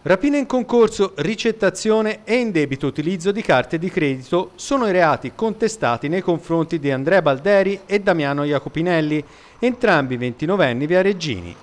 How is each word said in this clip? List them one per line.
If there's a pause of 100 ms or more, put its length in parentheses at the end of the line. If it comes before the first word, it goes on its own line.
Rapina
in
concorso,
ricettazione
e
indebito
utilizzo
di
carte
di
credito
sono
i
reati
contestati
nei
confronti
di
Andrea
Balderi
e
Damiano
Iacopinelli, (360)
entrambi
ventinovenni,
via
Reggini.